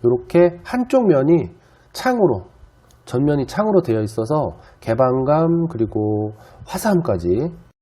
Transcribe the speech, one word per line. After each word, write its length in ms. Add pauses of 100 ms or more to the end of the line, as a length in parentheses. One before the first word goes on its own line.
이렇게 600
한쪽 420
면이 440 (420)
창으로, 520 (600)
전면이 400
창으로 360
되어 200
있어서 560 (220)
개방감 880
그리고 680 (320)
화사함까지 840 (300)